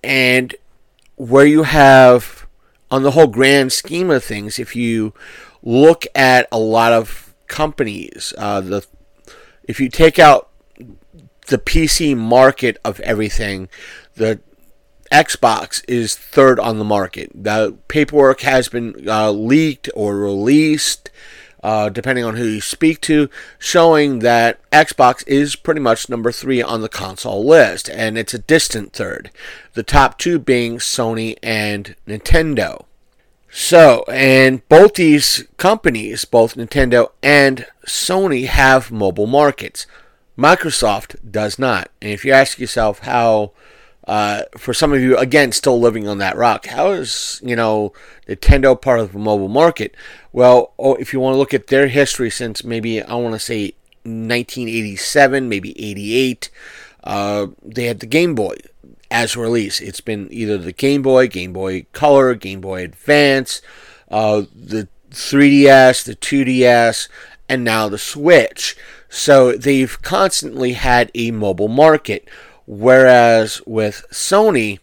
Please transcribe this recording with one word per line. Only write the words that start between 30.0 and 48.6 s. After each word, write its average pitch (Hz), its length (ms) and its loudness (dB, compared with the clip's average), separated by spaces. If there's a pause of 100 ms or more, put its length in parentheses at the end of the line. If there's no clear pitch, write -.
two 175 220 -4
being 120 400 -2
Sony 113 640 -6
and 104 540 -6 (100)
Nintendo. 135 800 -2 (640)
So, 160 580 6
and 131 600 2
both 190 260 8
these 151 500 2 (120)
companies, 117 680 -2
both 117 300 2
Nintendo 120 560 0 (120)
and 139 440 2 (180)
Sony, 175 600 -4
have 131 460 2
mobile 101 340 -4
markets. 139 600 -2 (520)
Microsoft 131 760 -2 (140)
does 107 280 -6
not. 123 320 -4 (100)
And 104 120 -10
if 101 120 -12
you 135 80 0
ask 135 260 2
yourself 110 420 -4
how, 113 520 -2 (560)
uh, 104 360 -4 (120)
for - 160 -10
some 147 220 0
of 135 60 2
you, 127 180 2
again, 131 340 2
still 127 260 0
living 113 300 0
on 104 100 -6
that 95 180 -4
rock, 113 300 -2
how 147 260 -4
is, - 520 -10
you 123 100 -6
know, 107 380 -2 (340)
Nintendo 131 540 2